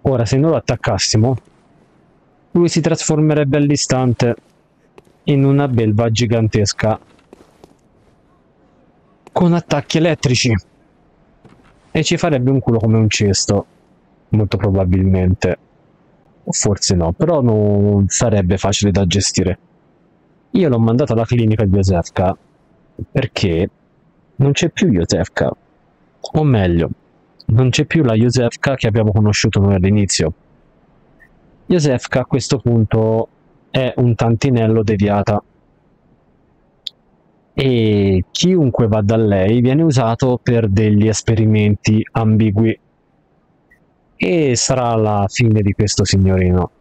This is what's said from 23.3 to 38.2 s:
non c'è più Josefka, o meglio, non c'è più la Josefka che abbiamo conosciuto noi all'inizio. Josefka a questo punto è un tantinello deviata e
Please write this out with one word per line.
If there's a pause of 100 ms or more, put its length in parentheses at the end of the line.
non
c'è
più
Josefka, (720)
o
meglio, (560)
non
c'è
più
la
Josefka
che
abbiamo
conosciuto
noi
all'inizio. (1300)
Josefka
a
questo
punto (400)
è
un
tantinello
deviata (2000)
e